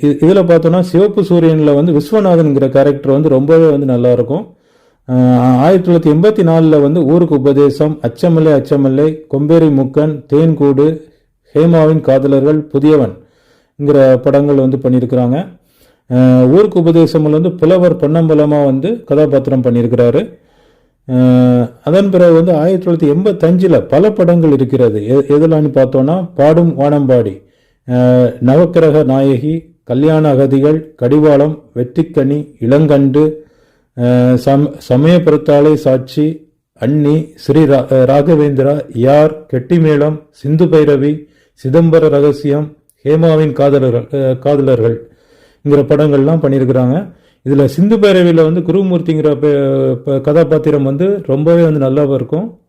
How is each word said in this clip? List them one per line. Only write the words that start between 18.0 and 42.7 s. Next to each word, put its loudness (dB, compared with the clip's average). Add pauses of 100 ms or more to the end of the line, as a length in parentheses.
வந்து -4
கதாபாத்திரம் -2
பண்ணியிருக்கிறாரு. 0 (880)
அஹ், 2 (200)
அதன் 0
பிறகு 4
வந்து 2
ஆயிரத்தி -2
தொள்ளாயிரத்தி 0
எண்பத்தஞ்சுல 0
பல 0
படங்கள் 0
இருக்கிறது. 0 (100)
எ-, 0
எதுலான்னு 0
பார்த்தோன்னா, 0
பாடும் 0
வானம்பாடி, 0 (540)
அஹ், 2 (100)
நவக்கிரக 2
நாயகி, -2 (300)
கல்யாண 0
அகதிகள், 0
கடிவாளம், 0 (120)
வெற்றிக்கனி, -4 (220)
இளங்கண்டு, 2 (720)
அஹ், 0
சம-, 0 (160)
சமயபுரத்தாளை 2
சாட்சி, -2 (540)
அன்னி, -2
ஸ்ரீ 0
ரா-, 0
அஹ், 2
ராகவேந்திரா, 0 (140)
யார், 0
கெட்டிமேளம், -2 (140)
சிந்து -2
பைரவி, 0 (420)
சிதம்பர 0
ரகசியம், -2 (380)